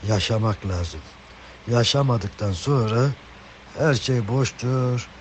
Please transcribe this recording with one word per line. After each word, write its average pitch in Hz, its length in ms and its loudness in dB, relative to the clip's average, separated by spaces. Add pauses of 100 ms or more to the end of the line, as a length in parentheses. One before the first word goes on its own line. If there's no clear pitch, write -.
Yaşamak 107 600 0
lazım. 87 320 -4 (680)
Yaşamadıktan 117 840 2
sonra 120 580 2 (680)
her 147 160 4
şey 120 340 0
boştur 123 840 0 (120)